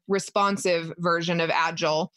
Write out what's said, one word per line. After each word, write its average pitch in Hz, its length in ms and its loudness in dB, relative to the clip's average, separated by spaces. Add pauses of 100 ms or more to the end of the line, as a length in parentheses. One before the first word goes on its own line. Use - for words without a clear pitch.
responsive 190 920 0
version 170 440 0
of 160 80 2
Agile, 165 680 0